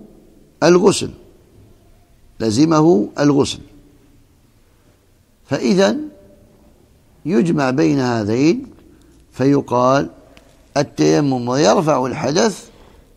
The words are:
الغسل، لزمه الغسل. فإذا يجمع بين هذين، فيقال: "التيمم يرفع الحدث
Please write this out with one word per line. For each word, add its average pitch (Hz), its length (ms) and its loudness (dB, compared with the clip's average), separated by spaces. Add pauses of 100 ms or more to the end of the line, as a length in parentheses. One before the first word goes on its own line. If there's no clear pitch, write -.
(640)
الغسل، 180 480 2 (1300)
لزمه 156 680 2 (100)
الغسل. 143 400 0 (1900)
فإذا 196 520 0 (1300)
يجمع 160 440 0
بين 147 280 0
هذين، 123 680 -2 (680)
فيقال: 131 760 0 (680)
"التيمم 143 800 0
يرفع 151 520 0
الحدث 156 640 -4 (480)